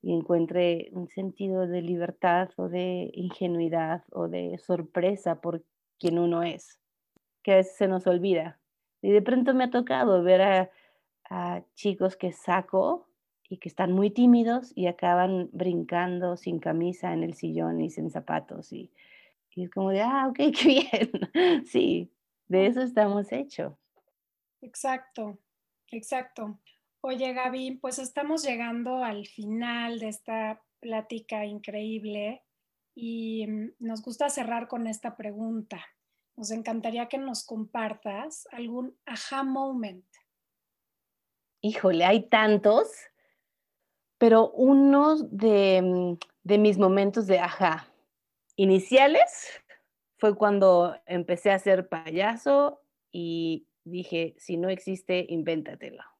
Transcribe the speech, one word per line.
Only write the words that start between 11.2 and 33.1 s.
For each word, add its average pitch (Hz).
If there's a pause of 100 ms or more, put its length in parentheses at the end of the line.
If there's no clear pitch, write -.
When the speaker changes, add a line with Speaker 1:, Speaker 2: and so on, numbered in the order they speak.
Speaker 1:
a 175 (100)
chicos 185
que 180
saco 190 (400)
y 185
que -
están 180
muy 202
tímidos 240
y 180
acaban 180
brincando 180
sin 175
camisa 170
en 165
el 165
sillón 165
y 165
sin 160
zapatos. 160
Y, 185 (580)
y 180
es 180
como 190
de, 190
"Ah, 269
ok, 262
<laughs> 285
qué 294
bien". 277
Sí, - (360)
de 190
eso 247
estamos 208
hechos. 240 (880)
Speaker 2:
Exacto, 254 (520)
exacto. 226 (420)
Oye, 262
Gaby, 254
pues 254
estamos 294
llegando 240
al 208
final 233
de 220
esta 220 (180)
plática 220
increíble 208 (520)
y, 226